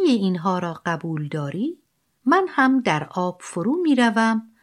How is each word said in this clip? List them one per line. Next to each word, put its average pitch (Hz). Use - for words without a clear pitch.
اینها 190
را 170
قبول 160
داری، 165
من 370
هم 262
در 151
آب 180
فرو 247
می‌روم 226